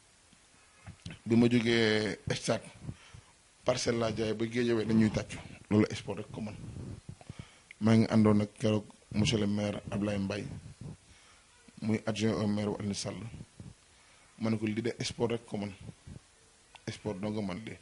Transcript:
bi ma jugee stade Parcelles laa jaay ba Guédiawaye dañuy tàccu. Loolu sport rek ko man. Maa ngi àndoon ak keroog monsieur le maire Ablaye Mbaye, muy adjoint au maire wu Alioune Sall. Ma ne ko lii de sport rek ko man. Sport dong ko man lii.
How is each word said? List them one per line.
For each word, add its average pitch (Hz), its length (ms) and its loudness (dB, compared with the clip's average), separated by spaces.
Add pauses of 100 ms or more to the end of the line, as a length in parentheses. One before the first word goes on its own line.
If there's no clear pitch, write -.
(1300)
bi 113 100 4
ma 120 120 8
jugee 113 720 2 (160)
stade - 300 -2 (1000)
Parcelles 123 360 0
laa 113 160 0
jaay 110 180 -2
ba 104 120 -4
Guédiawaye 117 400 0
dañuy 110 240 6
tàccu. 107 260 -4 (340)
Loolu 104 240 6
sport 101 240 -8
rek 107 140 -10
ko - 80 -10
man. 107 160 -8 (1200)
Maa 110 160 8
ngi 113 120 8
àndoon 107 340 6
ak 104 160 -4
keroog 107 260 2 (280)
monsieur 107 280 4
le 104 60 0
maire 104 340 -2 (100)
Ablaye 104 280 -2
Mbaye, 98 280 -4 (1400)
muy 110 240 2
adjoint 107 340 0
au 110 60 0
maire 104 240 0
wu 98 80 -2
Alioune 101 160 -4
Sall. 98 220 -6 (1200)
Ma 110 120 0
ne 110 60 2
ko 110 100 -2
lii 107 160 -2
de 117 120 -2 (100)
sport - 280 -2
rek 117 140 -6
ko - 120 -8
man. 101 140 -6 (1160)
Sport 104 300 -6
dong 107 140 -4
ko 107 80 -4
man 92 220 -6
lii. 95 180 -12